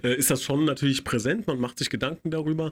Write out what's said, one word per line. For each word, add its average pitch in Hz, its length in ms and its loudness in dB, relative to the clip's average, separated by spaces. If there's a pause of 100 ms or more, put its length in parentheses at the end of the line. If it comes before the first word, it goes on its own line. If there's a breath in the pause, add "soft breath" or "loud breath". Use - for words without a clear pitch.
äh, 123 100 4
ist 135 160 2
das 131 140 2
schon 143 200 2
natürlich 139 380 2
präsent. 139 460 0
Man 135 100 -2
macht 123 220 -2
sich 135 100 -2
Gedanken 147 400 -4
darüber. 160 420 -2